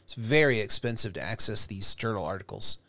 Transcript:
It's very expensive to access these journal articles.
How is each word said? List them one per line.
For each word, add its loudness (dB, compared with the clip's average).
It's -12
very 4
expensive 0
to -10
access 0
these -2
journal -4
articles. -2